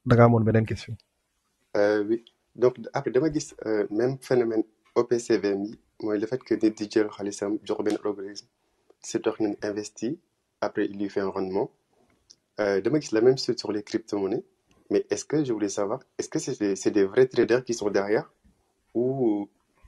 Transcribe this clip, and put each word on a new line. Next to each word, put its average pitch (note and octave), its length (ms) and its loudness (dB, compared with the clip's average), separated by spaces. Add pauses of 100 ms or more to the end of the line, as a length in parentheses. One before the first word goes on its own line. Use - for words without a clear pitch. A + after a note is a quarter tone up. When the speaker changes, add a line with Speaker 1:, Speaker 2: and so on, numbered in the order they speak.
Speaker 1:
da B2 100 4
nga A#2 100 10
amoon A#2 180 6
beneen A2 220 4
question? A2 300 -8 (800)
Speaker 2:
Euh, G#2 320 4
oui. A#2 160 -2 (320)
Donc, B2 200 2 (180)
après, C3+ 180 -2
dama C#3+ 200 2
gis, D3 220 -6 (120)
euh, G#2 240 0
même B2+ 320 -2
phénomène A2+ 420 0 (320)
O A#2+ 100 4
P A#2+ 120 0
C A#2 220 2
V G2 100 -2
M G2 160 -2
yi, A#2 140 -14 (240)
mooy G#2+ 160 -2
le G#2+ 80 -4
fait C3 160 -4
que - 100 -2
nit G#2+ 180 2
di G#2+ 180 -8
jël G#2+ 180 0
xaalisam, G2+ 560 -6
jox G#2+ 140 -6
ko G#2 60 -6
benn G#2 220 -2
organisme, G2+ 420 -10 (540)
c'est - 220 -6
tax - 160 -2
ñu G#2 240 0
investi, G#2+ 560 -6 (420)
après G#2 240 -2
il G2 140 -8
lui G2+ 100 -4
fait G2+ 120 -4
un F#2+ 80 -2
rendement. F#2+ 420 -4 (880)
Euh, G2+ 200 2
dama A#2 200 2
gis D3 140 -6
la A2 80 2
même C3 160 6
chose A#2+ 200 -4
sur G#2+ 140 -6
les G#2 120 -4
crypto-monnaies, G2+ 600 -4 (480)
mais G2 180 2
est-ce - 160 -4
que, D3+ 180 0
je B2+ 80 -2
voulais G#2 180 -2
savoir, G#2 300 -4 (200)
est-ce - 100 -8
que - 100 -6
c'est D3 200 -6
des, G2+ 160 0
c'est - 160 -2
des G2+ 140 4
vrais A2+ 200 4
traders A#2+ 400 2
qui A#2 80 -4
sont G#2 160 -2
derrière, G#2 420 0 (640)
ou, A#2 560 0 (380)